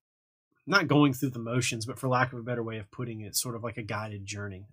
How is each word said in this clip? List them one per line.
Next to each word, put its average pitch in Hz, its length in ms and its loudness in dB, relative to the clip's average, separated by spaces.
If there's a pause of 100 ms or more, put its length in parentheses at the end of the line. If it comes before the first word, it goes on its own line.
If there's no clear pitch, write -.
(720)
not 190 160 6
going 143 260 8
through 131 160 0
the 120 100 -6
motions, 117 460 0
but 123 140 -8
for 120 100 -2
lack 123 240 2
of 120 60 -8
a 113 40 -10
better 120 200 -4
way 110 160 -6
of 104 100 -12
putting 117 320 -8
it, 98 140 -8
sort 120 200 -4
of 113 80 -8
like 113 140 -6
a 120 60 -8
guided 104 420 -8
journey. 101 480 -8